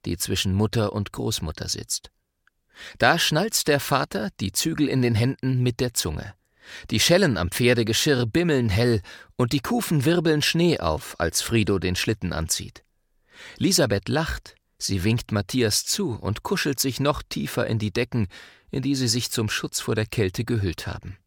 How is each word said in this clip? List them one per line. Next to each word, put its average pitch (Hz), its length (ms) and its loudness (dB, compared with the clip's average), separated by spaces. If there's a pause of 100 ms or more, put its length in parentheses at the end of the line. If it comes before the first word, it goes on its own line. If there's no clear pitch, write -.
die 95 120 -2
zwischen 95 360 -2
Mutter 107 380 2
und 101 220 -6
Großmutter 98 560 -6
sitzt. - 420 -8 (880)
Da 143 220 4
schnalzt 165 480 0
der 143 120 4
Vater, 190 500 -2 (100)
die 98 120 -2
Zügel 151 360 0
in 131 140 0
den 120 140 4
Händen, 127 460 0
mit 123 180 0
der 123 140 -2
Zunge. - 400 -4 (580)
Die 110 80 2
Schellen 147 380 4
am 87 120 0
Pferdegeschirr 120 760 2
bimmeln 135 440 2
hell 110 320 2 (340)
und 123 180 0
die 143 60 0
Kufen 170 460 0
wirbeln 160 360 4
Schnee 165 380 2
auf, - 400 -4
als 85 220 0
Frido 104 380 2
den 90 160 0
Schlitten - 360 -2
anzieht. - 520 -6 (760)
Lisabeth 139 500 2
lacht, - 480 -4 (220)
sie 95 260 -2
winkt 113 280 0
Matthias 107 540 0
zu 185 260 -2
und 98 320 -4
kuschelt 156 360 -2
sich 139 200 -2
noch 139 240 0
tiefer - 440 -4
in 113 120 0
die 104 120 -2
Decken, 117 360 -2 (420)
in 135 140 -4
die 139 120 0
sie 131 120 0
sich 117 240 -2
zum 110 180 -2
Schutz - 300 -4
vor 120 160 -2
der 107 100 0
Kälte 110 400 -2
gehüllt 98 400 -2
haben. - 420 -10